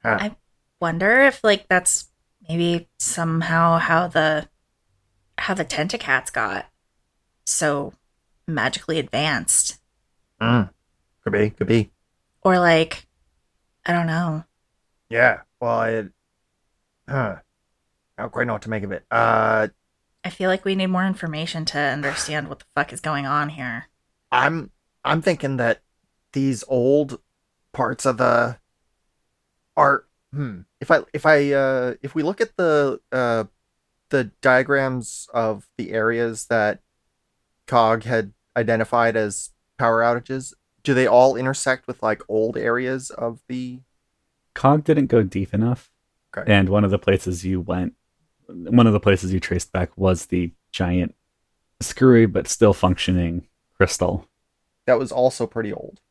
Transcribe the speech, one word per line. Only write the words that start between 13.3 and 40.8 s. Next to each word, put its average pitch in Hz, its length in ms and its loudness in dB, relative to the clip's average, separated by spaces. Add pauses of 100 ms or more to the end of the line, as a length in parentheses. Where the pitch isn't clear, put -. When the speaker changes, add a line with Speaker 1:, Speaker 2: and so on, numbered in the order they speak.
Speaker 2:
I 175 80 -2
don't 170 120 0
know. 160 380 -4 (640)
Speaker 1:
Yeah, 117 340 2 (180)
well, 117 240 -2
it, 113 280 -6 (960)
huh. 123 280 -4 (840)
I 101 40 -10
don't 113 100 -10
quite 123 140 -2
know 117 80 -4
what 101 80 -8
to 110 80 -10
make 107 120 -4
of 98 100 -8
it. - 180 -10
Uh, 110 580 2 (560)
Speaker 2:
I 180 60 -8
feel 185 200 -4
like 190 140 -4
we 190 120 -2
need 190 120 -2
more 185 180 0
information 165 600 -6
to - 120 -6
understand 147 680 -4
what 143 120 -14
the - 40 -20 (120)
fuck 143 160 -4
is - 80 -12
going 143 260 -6
on 147 240 -2
here. 127 380 -12 (440)
Speaker 1:
I'm, 147 380 0 (340)
I'm 156 180 0
thinking 139 360 -2
that 117 240 0 (500)
these 135 340 -2
old 135 540 2 (520)
parts 123 340 -4
of 127 100 0
the 120 420 0 (1160)
art, 139 320 2 (240)
hmm, 127 280 -8 (200)
if 135 100 -6
I, 151 100 4 (120)
if 151 140 -4
I, 143 260 4
uh, 131 500 0
if 135 120 -12
we 160 80 -2
look 185 180 -4
at 226 160 -4
the, 147 440 2 (120)
uh, 117 320 -2 (640)
the 135 140 0 (160)
diagrams 131 920 0
of 110 360 -2 (100)
the 113 140 -8
areas 113 540 -2
that 107 340 0 (840)
Cog 113 380 2
had 113 280 -2 (240)
identified 117 600 0
as 107 340 -4 (280)
power 117 220 2
outages, 120 520 -2 (300)